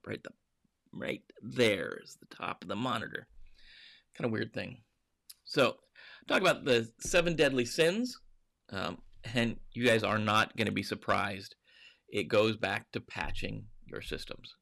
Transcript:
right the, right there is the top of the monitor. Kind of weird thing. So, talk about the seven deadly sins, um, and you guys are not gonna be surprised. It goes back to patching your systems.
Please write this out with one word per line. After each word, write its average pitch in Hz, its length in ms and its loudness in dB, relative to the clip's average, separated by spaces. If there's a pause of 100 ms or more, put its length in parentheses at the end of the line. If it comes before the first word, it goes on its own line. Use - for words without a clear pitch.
right - 160 -8
the, - 80 -16 (640)
right - 280 -6 (200)
there 110 640 0
is - 160 -20
the - 160 -20
top - 280 -8
of 87 60 -12
the 98 60 -2
monitor. 113 520 -4 (880)
Kind - 80 -4
of 117 60 0
weird 113 220 -4
thing. 101 280 -8 (640)
So, 127 320 2 (520)
talk - 140 2
about 175 240 2
the 117 240 4 (100)
seven 170 360 2
deadly 254 300 4
sins, 202 540 0 (520)
um, 92 300 -4 (320)
and 117 240 2 (160)
you 117 120 -2
guys 113 180 6
are 101 140 2
not 107 380 2
gonna 107 160 0
be 101 120 -2
surprised. 98 720 -2 (520)
It 104 220 -2
goes 110 260 6
back 104 380 -2
to 117 80 -4
patching - 640 -4 (200)
your - 160 -10
systems. - 600 -10